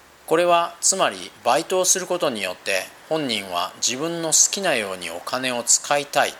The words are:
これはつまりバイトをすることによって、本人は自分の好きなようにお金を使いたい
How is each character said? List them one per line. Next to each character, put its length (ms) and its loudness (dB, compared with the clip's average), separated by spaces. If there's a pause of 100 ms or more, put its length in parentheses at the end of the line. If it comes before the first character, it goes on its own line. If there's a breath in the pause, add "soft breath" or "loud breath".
(260)
こ 100 4
れ 80 4
は 360 2
つ 160 2
ま 140 2
り 200 -8 (140)
バ 140 4
イ 60 -2
ト 160 0
を 40 2
す 160 0
る 60 -8
こ 120 -2
と 120 0
に 120 -4
よ 100 -2
っ 40 -14
て、 280 -2 (240)
本 200 -2
人 220 -4
は 260 -2
自 200 -4
分 260 -6
の 60 -4
好 240 4
き 80 -4
な 140 0
よ 200 -2
う 20 -8
に 140 -10
お 100 -10
金 320 -4
を 100 -2
使 360 2
い 80 -4
た 200 4
い 140 -2